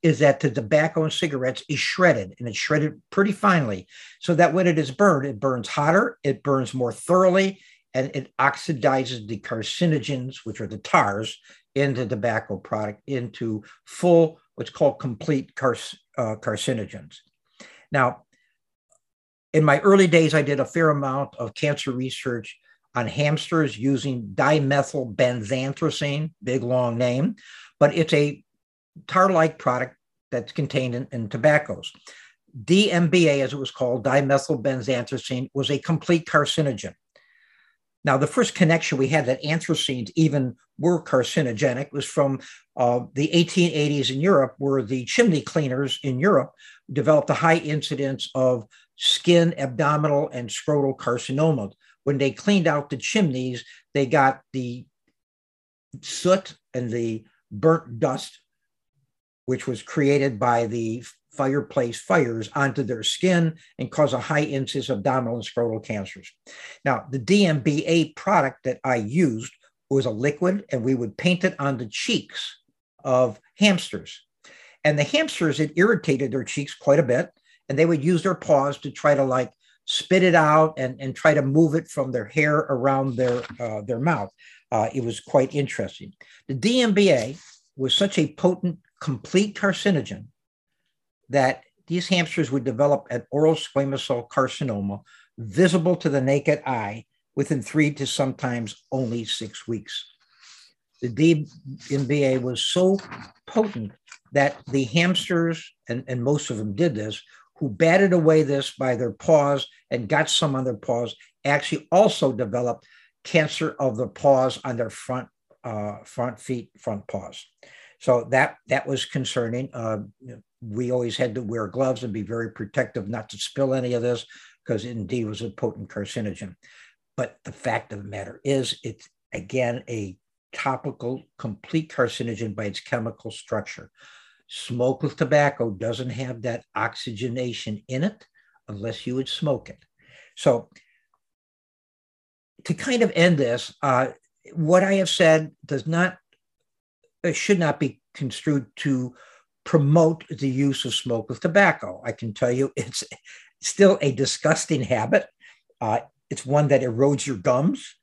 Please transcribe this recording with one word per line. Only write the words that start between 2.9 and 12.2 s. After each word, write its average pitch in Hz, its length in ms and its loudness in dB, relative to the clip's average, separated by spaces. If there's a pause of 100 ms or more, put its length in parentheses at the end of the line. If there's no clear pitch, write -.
pretty 196 220 2
finely, 147 540 0 (320)
so - 160 0
that 160 200 6
when 180 120 2
it 165 120 4
is 135 120 -2
burned, 143 360 4
it 120 120 -8
burns 127 300 -2
hotter, 180 560 2
it 139 180 -2
burns 135 300 0
more 123 180 -2
thoroughly, 185 720 2 (360)
and 131 160 -2
it 135 280 -8
oxidizes 131 880 0
the 113 100 -6
carcinogens, 131 1040 -4
which 107 180 -12
are 107 60 -6
the 104 120 -10
tars, 107 600 0 (380)
in 139 180 0
the 123 100 -4
tobacco 110 520 -4